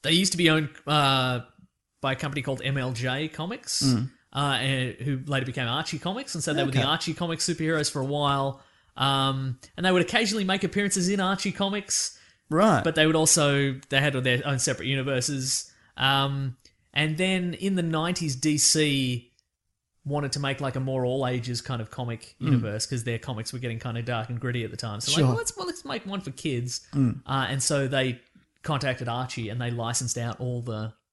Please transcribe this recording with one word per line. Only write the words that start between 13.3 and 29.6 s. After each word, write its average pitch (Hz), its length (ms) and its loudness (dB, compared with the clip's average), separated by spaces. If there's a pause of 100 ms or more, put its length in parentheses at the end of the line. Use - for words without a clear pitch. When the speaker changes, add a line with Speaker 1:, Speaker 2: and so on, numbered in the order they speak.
Speaker 1:
they 135 120 2
had 147 120 2
their 127 340 2
own 139 120 0
separate 120 280 0
universes. 135 880 -2 (240)
Um, 139 600 0 (340)
and 156 240 0
then 180 380 0
in 196 220 -2
the 180 60 0
nineties, 160 540 -2
D 151 220 0
C 139 720 2 (720)
wanted 143 280 -4
to 143 80 -4
make, 139 200 -2
like, 131 160 -2
a 131 40 -2
more 131 260 0
all 131 200 0
ages 123 360 -2
kind 120 180 -6
of 107 100 -8
comic 120 500 -8
Speaker 2:
Mm. 123 60 -2
Speaker 1:
universe 113 380 2
'cause 120 200 -4
their 117 160 -2
comics 113 320 -8
were 127 80 -8
getting 117 180 -4
kinda 117 240 -6
dark 113 260 -4
and 120 120 -6
gritty 120 240 -2
at - 80 -6
the - 40 -12
time. 107 240 -6
So - 120 -2
Speaker 2:
Sure. 170 100 4
Speaker 1:
like, 131 80 8
"Well, 120 80 2
let's, 453 180 -4
well, 370 100 -6
let's 349 200 -8
make 269 180 -6
one 196 160 -6
for 139 120 -10
kids." 123 480 -4 (120)
Speaker 2:
Mm. 131 320 2
Speaker 1:
Uh, 131 240 -2
and 131 140 -2
so 139 260 0
they 131 320 0 (420)
contacted 131 460 -2
Archie 120 400 -4
and 117 120 -6